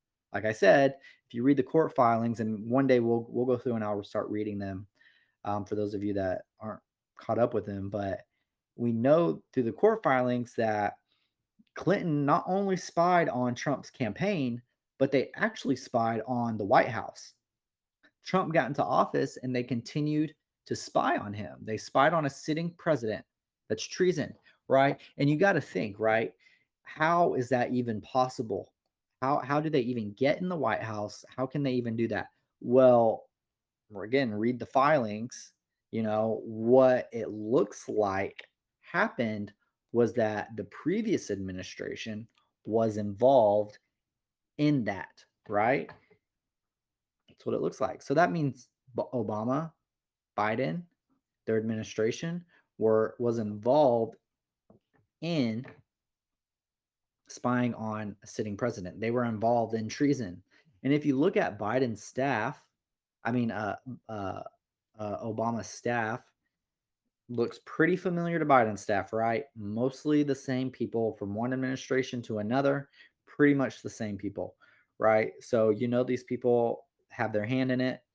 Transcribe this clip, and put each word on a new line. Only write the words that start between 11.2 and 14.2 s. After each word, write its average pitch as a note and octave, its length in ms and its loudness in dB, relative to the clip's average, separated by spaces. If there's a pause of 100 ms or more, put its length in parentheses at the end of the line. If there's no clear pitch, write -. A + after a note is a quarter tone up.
Clinton D#3+ 500 0
not D3+ 220 2
only F#3+ 280 0
spied F3 540 2
on B2 260 0
Trump's - 340 -4
campaign, B2+ 720 -4 (380)